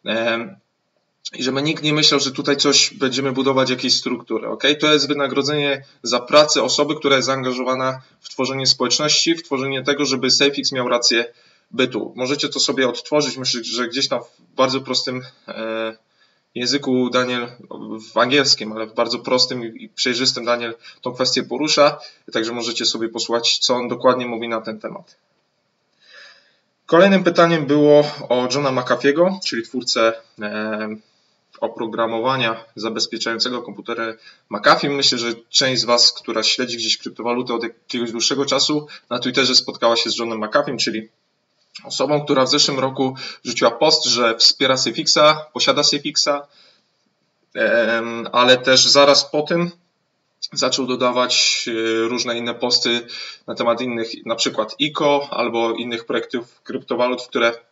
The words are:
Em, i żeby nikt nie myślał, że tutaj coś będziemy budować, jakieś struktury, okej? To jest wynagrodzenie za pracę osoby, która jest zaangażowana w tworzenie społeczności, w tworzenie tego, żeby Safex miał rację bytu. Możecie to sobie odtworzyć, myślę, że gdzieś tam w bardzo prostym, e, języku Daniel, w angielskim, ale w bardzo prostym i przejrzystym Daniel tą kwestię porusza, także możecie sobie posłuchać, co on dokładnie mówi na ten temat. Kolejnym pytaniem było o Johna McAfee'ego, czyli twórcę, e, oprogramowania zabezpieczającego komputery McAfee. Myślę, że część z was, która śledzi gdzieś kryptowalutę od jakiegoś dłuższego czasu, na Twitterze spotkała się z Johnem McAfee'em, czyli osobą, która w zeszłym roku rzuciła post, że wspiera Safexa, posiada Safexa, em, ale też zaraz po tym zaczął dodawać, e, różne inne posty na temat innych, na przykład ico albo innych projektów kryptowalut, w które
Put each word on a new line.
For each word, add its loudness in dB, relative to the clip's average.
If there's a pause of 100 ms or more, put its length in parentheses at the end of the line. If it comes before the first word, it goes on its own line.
Em, -2 (760)
i -6
żeby 0
nikt -2
nie 0
myślał, 4
że -2
tutaj -2
coś 2
będziemy -2
budować, 0
jakieś -2
struktury, -4
okej? 0
To 4
jest 2
wynagrodzenie -2 (180)
za -2
pracę 4
osoby, 0
która 2
jest 0
zaangażowana -2 (200)
w -20
tworzenie -2
społeczności, 2
w -12
tworzenie -4
tego, 0
żeby 0
Safex 2
miał -2
rację 2 (460)
bytu. -2
Możecie -2
to -6
sobie 2
odtworzyć, -2
myślę, -4
że -4
gdzieś -2
tam -2
w -18
bardzo 2
prostym, -4 (260)
e, -8 (580)
języku 0
Daniel, -2 (680)
w 0
angielskim, 2
ale -8
w -20
bardzo -2
prostym -2
i -18
przejrzystym -2
Daniel -2 (260)
tą -8
kwestię 0
porusza, 2 (340)
także -2
możecie -4
sobie -2
posłuchać, -2
co 2
on -4
dokładnie 2
mówi -6
na -4
ten -10
temat. -14 (1700)
Kolejnym 6
pytaniem 4
było 6 (260)
o 2
Johna 0
McAfee'ego, 2
czyli -4
twórcę, 0 (280)
e, -6 (640)
oprogramowania -2 (120)
zabezpieczającego -4
komputery -8 (320)
McAfee. 2
Myślę, 2
że -2 (160)
część 0
z -2
was, 4
która -4
śledzi -2
gdzieś -2
kryptowalutę -4
od -2
jakiegoś -6
dłuższego -2
czasu, 0 (220)
na -4
Twitterze 0
spotkała 2
się -2
z -4
Johnem -4
McAfee'em, 0
czyli -4 (760)
osobą, 0
która 2
w -4
zeszłym 2
roku 0 (280)
rzuciła 2
post, 4
że 2
wspiera 4
Safexa, 4
posiada 2
Safexa, 0 (1080)
em, 0
ale 6
też 4
zaraz 6
po -2
tym 0 (840)
zaczął 0
dodawać, 0
e, 0
różne -2
inne -6
posty 0 (400)
na -8
temat 0
innych, -6
na -4
przykład -4
ico 0
albo -2
innych -8
projektów -6
kryptowalut, -4
w -14
które 0 (180)